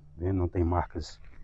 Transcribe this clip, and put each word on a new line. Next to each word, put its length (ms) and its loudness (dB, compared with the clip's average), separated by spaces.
vendo? 220 0
Não 100 4
tem 160 2
marcas 560 0